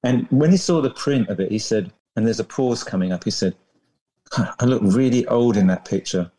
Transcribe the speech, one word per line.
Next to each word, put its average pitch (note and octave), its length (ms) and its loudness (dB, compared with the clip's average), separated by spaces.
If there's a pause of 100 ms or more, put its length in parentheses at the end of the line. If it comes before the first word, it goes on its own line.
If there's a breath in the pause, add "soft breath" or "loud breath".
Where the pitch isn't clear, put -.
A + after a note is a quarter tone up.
And B2 260 0
when D3+ 220 4
he F#3+ 60 6
saw E3+ 240 2
the C3+ 100 0
print C3+ 380 -2
of F#2+ 100 -6
it, F#2+ 120 -2
he G#2+ 80 -2
said, G#2+ 320 -2 (240)
and A2 100 0
there's A2 140 0
a A2 40 -4
pause B2 400 -2
coming F#2 280 -4
up, F2+ 120 -6
he G#2+ 80 -2
said, F#2 240 -2 (760)
"Huh, - 280 -2
I B2 60 0
look B2 180 2
really A#2+ 440 2
old A#2+ 300 2
in F#2+ 100 4
that F#2 180 0
picture F#2+ 540 -4